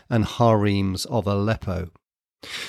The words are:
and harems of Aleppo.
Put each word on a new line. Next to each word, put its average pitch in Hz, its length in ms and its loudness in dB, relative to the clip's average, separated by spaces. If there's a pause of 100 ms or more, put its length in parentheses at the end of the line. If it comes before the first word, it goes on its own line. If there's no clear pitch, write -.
and 113 140 2
harems 101 840 2
of 107 220 -2
Aleppo. 101 640 -2 (800)